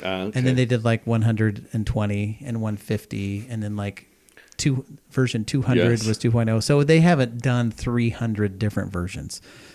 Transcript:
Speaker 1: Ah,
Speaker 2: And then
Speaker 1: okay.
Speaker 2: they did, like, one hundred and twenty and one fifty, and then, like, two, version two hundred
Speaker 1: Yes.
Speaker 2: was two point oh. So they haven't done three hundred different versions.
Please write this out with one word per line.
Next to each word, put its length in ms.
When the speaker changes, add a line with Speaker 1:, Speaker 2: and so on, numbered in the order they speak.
Speaker 1:
Ah, 180
Speaker 2:
And 120
then 140
Speaker 1:
okay. 40
Speaker 2:
they 140
did, 180
like, 240
one 140
hundred 500
and 120
twenty 600
and 160
one 160
fifty, 760
and 140
then, 100
like, 320
two, 260
version 340
two 180
hundred 360
Speaker 1:
Yes. 80
Speaker 2:
was 120
two 120
point 200
oh. 100
So 240
they 160
haven't 420
done 300
three 380
hundred 500
different 320
versions. 480